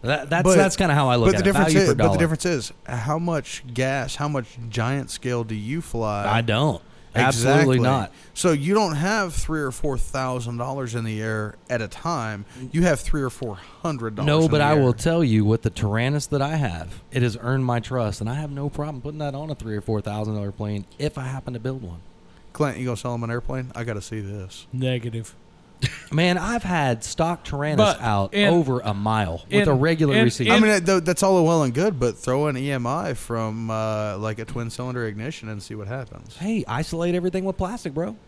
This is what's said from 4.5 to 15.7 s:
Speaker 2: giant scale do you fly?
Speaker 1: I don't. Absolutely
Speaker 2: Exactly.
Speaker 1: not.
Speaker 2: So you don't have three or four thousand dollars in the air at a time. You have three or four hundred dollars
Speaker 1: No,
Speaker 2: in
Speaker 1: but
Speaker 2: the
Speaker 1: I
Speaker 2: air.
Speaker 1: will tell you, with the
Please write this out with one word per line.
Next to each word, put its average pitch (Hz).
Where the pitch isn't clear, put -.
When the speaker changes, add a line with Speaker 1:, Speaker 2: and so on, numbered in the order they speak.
Speaker 2:
giant 120
scale 123
do 110
you 120
fly? 107
Speaker 1:
I 107
don't. 117
Absolutely 131
Speaker 2:
Exactly. -
Speaker 1:
not. 127
Speaker 2:
So 175
you 151
don't 196
have 185
three 160
or 131
four 135
thousand 127
dollars 127
in 117
the 110
air 110
at 120
a 104
time. 110
You 165
have 165
three 147
or 127
four 107
hundred 117
dollars 120
Speaker 1:
No, 156
Speaker 2:
in 156
Speaker 1:
but 151
Speaker 2:
the 143
Speaker 1:
I 151
Speaker 2:
air. 143
Speaker 1:
will 123
tell 165
you, 107
with 110
the 113